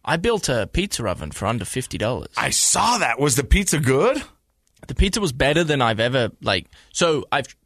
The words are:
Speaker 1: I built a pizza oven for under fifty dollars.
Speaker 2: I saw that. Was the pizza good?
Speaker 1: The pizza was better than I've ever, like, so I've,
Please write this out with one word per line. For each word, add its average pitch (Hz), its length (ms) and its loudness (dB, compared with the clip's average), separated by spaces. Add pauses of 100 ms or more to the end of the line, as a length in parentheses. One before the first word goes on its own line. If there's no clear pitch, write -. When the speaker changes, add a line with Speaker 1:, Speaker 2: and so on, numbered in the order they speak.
Speaker 1:
I 160 120 0
built 220 320 -2
a 117 180 0
pizza 180 400 -4
oven 78 260 -4
for - 140 -6
under 113 180 -2
fifty - 340 -8
dollars. 104 380 -4
Speaker 2:
I - 120 -2
saw - 500 2
that. 127 220 0
Was 143 160 2
the 135 80 2
pizza 180 340 2
good? 160 440 2 (680)
Speaker 1:
The 131 80 -10
pizza 196 240 2
was 185 120 0
better 147 300 2
than 151 180 0
I've 113 200 2
ever, 123 400 0
like, 98 260 -2 (260)
so 160 380 0
I've, 143 160 0 (200)